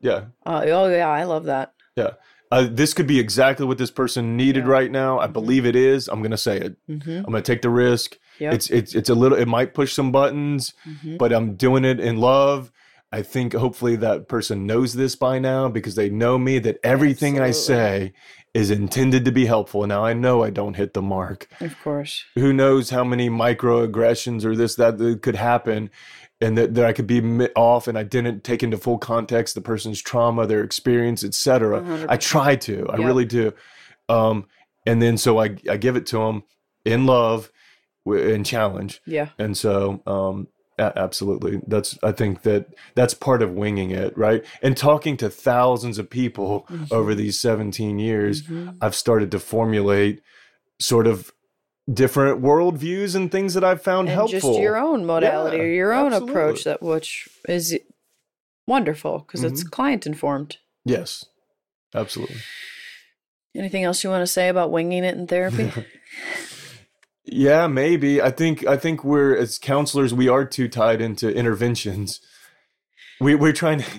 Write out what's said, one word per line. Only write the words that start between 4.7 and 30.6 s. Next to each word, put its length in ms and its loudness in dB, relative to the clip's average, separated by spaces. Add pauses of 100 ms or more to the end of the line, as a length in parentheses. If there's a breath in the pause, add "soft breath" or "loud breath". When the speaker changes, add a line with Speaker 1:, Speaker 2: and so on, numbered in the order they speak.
Speaker 1:
right 200 4
now. 280 0
I 40 2
Speaker 2:
Mm-hmm. 80 -4
Speaker 1:
believe 340 0
it 120 2
is. 320 4
I'm 120 -6
gonna 160 -4
say 200 -2
it. 180 -8 (140)
Speaker 2:
Mm-hmm. 200 -10 (100)
Speaker 1:
I'm 40 -8
gonna 200 -4
take 180 0
the 80 0
risk. 480 2 (220 soft breath)
Speaker 2:
Yep. 160 -2
Speaker 1:
It's, 140 -4
it's, 240 0
it's 160 -2
a 60 4
little, 220 4
it 100 2
might 260 0
push 200 -2
some 180 -2
buttons, 600 0 (120)
Speaker 2:
Mm-hmm. 300 -14
Speaker 1:
but 160 0
I'm 240 0
doing 300 2
it 160 0
in 160 -2
love. 520 2 (440 soft breath)
I 80 -6
think 320 -4
hopefully 420 0
that 320 -2
person 400 -4
knows 280 0
this 200 -2
by 240 -2
now 300 -2
because 260 -6
they 140 0
know 280 2
me, 220 0
that 240 -2
everything 560 2
I 100 2
Speaker 2:
Absolutely. 600 0
Speaker 1:
say 40 -14 (400 loud breath)
is 180 2
intended 520 2
to 80 2
be 140 4
helpful. 420 0
Now, 160 0
I 100 0
know 300 2
I 60 0
don't 260 -4
hit 180 -4
the 80 -2
mark. 460 -6 (140)
Speaker 2:
Of 220 -10
course. 400 -6 (120)
Speaker 1:
Who 160 4
knows 380 4
how 160 0
many 240 0
microaggressions 1120 0
or 120 0
this, 200 0
that, 220 2
that 240 0
could 140 -2
happen, 540 0 (520 loud breath)
and 160 2
that, 160 2
that 120 4
I 60 4
could 160 -4
be 140 2
mi-, 340 0
off 320 4
and 100 -4
I 60 -4
didn't 400 -4
take 200 -2
into 140 -2
full 200 -2
context 580 -2
the 60 -8
person's 400 -6
trauma, 460 0
their 160 0